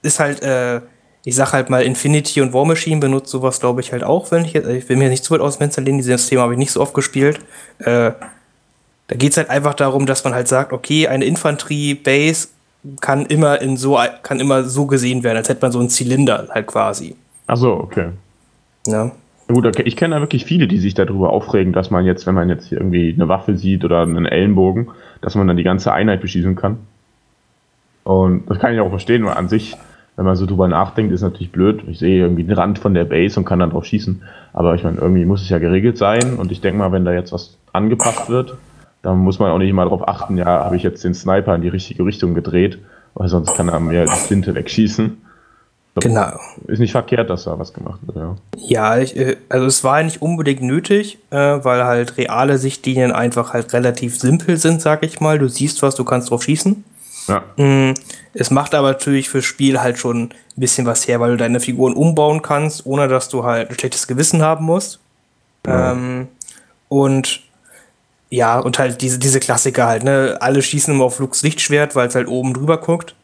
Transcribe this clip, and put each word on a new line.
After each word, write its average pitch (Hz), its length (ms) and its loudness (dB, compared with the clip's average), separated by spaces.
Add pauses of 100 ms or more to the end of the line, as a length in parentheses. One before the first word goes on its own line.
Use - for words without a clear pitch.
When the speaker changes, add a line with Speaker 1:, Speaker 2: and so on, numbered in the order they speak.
Speaker 1:
ist - 180 -2
halt, 143 240 -2
äh, 123 380 0 (420)
ich 123 120 -4
sag 135 180 2
halt 127 160 0
mal, 131 120 4
Infinity 143 600 0
und 127 120 0
War 135 120 4
Machine 160 340 0
benutzt 135 320 0
sowas, 131 300 -2
glaub 123 180 0
ich, 123 140 -8
halt 120 100 -6
auch, 170 280 0
wenn 170 120 2
ich 160 100 -4
jetzt, 151 140 0
ich 123 220 -4
will 127 80 4
mir 135 120 4
nicht 131 140 -2
zu 165 100 0
weit 160 60 2
aus 143 160 0
dem - 40 -18
Fenster 147 220 -2
lehnen, 135 180 0
dieses 123 280 0
Thema 127 160 2
hab 120 80 2
ich 120 60 -2
nicht 135 160 0
so 147 80 0
oft 143 120 -2
gespielt. 143 460 0 (400)
Äh, 120 320 2 (960)
da - 80 -4
geht's 143 220 2
halt 156 120 -2
einfach 143 240 0
darum, 139 320 0
dass 135 200 -2
man 127 80 0
halt 123 160 -2
sagt, 131 240 0
okay, 156 340 0
eine 135 180 0
Infanterie-Base 147 1200 0 (520)
kann 139 240 0
immer 151 360 2
in 135 160 -2
so, 135 200 2 (240)
kann 127 180 -6
immer 131 260 2
so 135 200 -2
gesehen 127 380 0
werden, 113 140 0
als 110 120 -2
hätte 127 120 -2
man 131 100 2
so 123 80 0
einen 120 100 2
Zylinder 127 600 0
halt 107 160 -4
quasi. 101 480 -2 (320)
Speaker 2:
Ach 117 100 0
so, 120 160 4
okay. 87 360 -4 (760)
Speaker 1:
Ja. 110 260 0 (360)
Speaker 2:
Na 123 80 0
gut, 123 100 4
okay, 113 180 2
ich - 120 -2
kenn 165 160 0
da 151 80 0
wirklich 143 260 -2
viele, 160 220 2
die 95 100 0
sich 95 160 0
darüber 98 380 0
aufregen, 92 420 0
dass 92 160 0
man 92 160 2
jetzt, 90 220 0
wenn 92 80 2
man 87 140 2
jetzt 78 180 -4
hier - 120 -6
irgendwie 87 340 0
eine 85 140 2
Waffe 95 300 0
sieht 95 260 0
oder 85 200 2
einen 85 240 0
Ellenbogen, 95 600 2 (320)
dass 92 120 -6
man 98 140 2
dann 87 100 2
die 85 60 0
ganze 92 300 0
Einheit 95 280 0
beschießen 90 340 0
kann. 101 220 -4 (1300)
Und 92 460 2
das 95 100 -2
kann 117 140 2
ich 113 60 0
auch 95 100 2
verstehen, 110 360 0
weil 92 100 0
an 90 140 -2
sich, 110 260 -2 (400)
wenn 92 100 -2
man 92 100 4
so 92 100 0
drüber 92 220 2
nachdenkt, 92 460 0
ist 90 80 -2
natürlich 90 300 -4
blöd. 101 360 2
Ich 80 120 -10
sehe 92 220 4
irgendwie 87 220 2
den 95 120 0
Rand 95 240 0
von 98 140 0
der 85 120 2
Base 87 340 0
und 87 60 0
kann 90 140 0
dann 82 120 2
drauf 80 140 -4
schießen. 107 360 -4 (320)
Aber 85 220 2
ich 85 80 -4
meine, 82 140 -2
irgendwie 90 280 2
muss 98 160 2
es 92 80 -10
ja 92 100 2
geregelt 95 380 2
sein. 117 400 0
Und 92 140 -4
ich - 100 -8
denk 98 160 0
mal, 95 140 0
wenn 92 140 0
da 87 80 0
jetzt 90 180 -4
was - 260 -12 (160)
angepasst 110 560 -2
wird, 127 260 -2 (460)
dann 92 180 0
muss 95 200 2
man 98 120 2
auch 82 60 2
nicht 95 160 2
mal 90 140 2
drauf 87 200 -2
achten, 90 300 -4
ja, 87 80 0
habe 87 300 2
ich 87 80 -2
jetzt 87 200 -4
den 90 100 0
Sniper 98 420 0
in 85 60 -2
die 87 60 -2
richtige 92 380 -4
Richtung 95 280 -2
gedreht, 87 460 0 (340)
weil 90 140 -2
sonst 85 280 0
kann 87 140 0
er 82 100 0
mir 82 260 2
die 76 60 0
Flinte 98 440 0
wegschießen. 110 600 -2 (800)
Ich - 40 -2
glaub, 117 120 2
Speaker 1:
Genau. 104 260 -2 (280)
Speaker 2:
ist 107 120 -4
nicht 110 120 2
verkehrt, 117 380 0
dass 90 160 -6
da 82 140 -6
was 92 140 -10
gemacht - 280 -14
wird, - 160 -12
ja. 82 180 -8 (220)
Speaker 1:
Ja, 113 400 0
ich, 127 180 -2
äh, 135 220 -2 (100)
also 131 200 0
es 135 160 0
war 139 200 4
nicht 160 180 -4
unbedingt 156 400 0
nötig, 202 580 0 (100)
äh, 139 80 -4
weil 135 480 2
halt 120 320 0
reale 131 400 2
Sichtlinien 131 540 0
einfach 120 420 -2
halt 117 200 -4
relativ 123 460 0
simpel 165 380 2
sind, 160 240 2
sag 151 220 2
ich 160 180 -6
mal. 156 180 2
Du 135 80 2
siehst 139 360 -2
was, 135 120 2
du 127 80 -4
kannst 123 280 -2
drauf 120 120 -2
schießen. 160 400 0 (440)
Speaker 2:
Ja. 98 160 -2 (140)
Speaker 1:
Mm, 135 360 4 (400)
es 120 180 -4
macht 143 240 0
aber 139 140 4
natürlich 135 400 -2
fürs 131 160 -2
Spiel 135 360 0
halt 123 180 0
schon 120 240 -2
ein 117 60 -6 (260)
bisschen 127 320 -2
was 113 200 -2
her, 120 120 0
weil 120 120 2
du 120 60 0
deine 120 220 0
Figuren 127 340 0
umbauen 156 480 2
kannst, 151 460 -2
ohne 139 200 0
dass 131 220 0
du 123 140 -4
halt 117 260 -2
ein 120 100 -10
schlechtes - 280 -4
Gewissen 156 340 0
haben 160 240 0
musst. 175 340 -2 (640)
Speaker 2:
Ja. 127 280 0
Speaker 1:
Ähm, 127 340 -6 (640)
und 135 520 0 (880)
ja, 120 300 2
und 123 200 -2
halt 127 220 0
diese, 127 160 -2
diese 131 220 2
Klassiker 127 480 0
halt, 113 160 0
ne? 135 380 2
Alle 135 200 2
schießen 147 320 -2
immer 135 120 2
auf 123 140 -2
Lukes 131 220 -4
Lichtschwert, 147 540 0
weil's 123 200 0
halt 123 120 0
oben 127 260 -2
drüber 151 260 0
guckt. - 440 -4